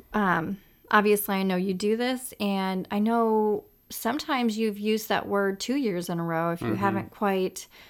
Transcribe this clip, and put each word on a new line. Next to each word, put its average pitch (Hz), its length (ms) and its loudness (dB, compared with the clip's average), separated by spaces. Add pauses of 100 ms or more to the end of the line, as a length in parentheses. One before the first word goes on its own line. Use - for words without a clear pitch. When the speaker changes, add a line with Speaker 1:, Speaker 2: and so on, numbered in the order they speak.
(120)
Speaker 1:
um, 190 460 0 (320)
obviously 208 460 4
I 190 80 0
know 190 120 2
you 185 160 0
do 208 240 0
this, 247 440 -2
and 190 500 0
I 208 80 0
know 220 680 2 (240)
sometimes 240 720 -2
you've 214 200 0
used 214 300 0
that - 200 0
word 196 320 0
two 262 160 -2
years 185 340 -2
in 170 80 -2
a 170 60 -2
row 165 260 0
if 170 100 -4
you - 80 -4
Speaker 2:
Mm-hmm. 202 80 0
Speaker 1:
haven't 196 340 0
quite, 190 580 -2 (220)